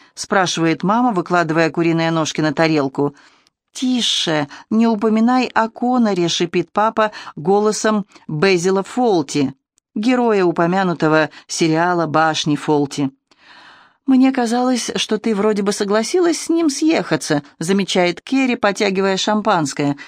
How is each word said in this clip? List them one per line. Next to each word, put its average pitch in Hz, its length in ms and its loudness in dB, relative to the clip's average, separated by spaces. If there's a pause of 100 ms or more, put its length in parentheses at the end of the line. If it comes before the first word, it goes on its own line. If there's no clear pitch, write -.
(140)
спрашивает 165 720 0
мама, 233 280 0
выкладывая 165 580 0
куриные 165 420 0
ножки 165 300 -2
на 156 120 0
тарелку. 143 640 0 (580)
"Тише, 208 720 -2 (220)
не 226 180 2
упоминай 226 640 2
о 220 160 0
Коноре", 226 580 0
шипит 170 440 -2
папа 214 400 0 (240)
голосом 208 680 0 (220)
Безила 190 560 0
Фолти, 156 720 -2 (420)
героя 226 480 2
упомянутого 170 840 2 (180)
сериала 170 580 0
"Башни 156 500 0
Фолти". 143 560 -2 (920)
"Мне 262 260 6
казалось, 247 640 -2
что 214 220 -2
ты 220 180 -2
вроде 208 260 0
бы 208 100 0
согласилась 220 680 0
с - 80 -4
ним 330 200 2
съехаться", 180 760 0 (160)
замечает 180 640 0
Керри, 262 340 0
потягивая 196 640 0
шампанское. 180 800 -2 (100)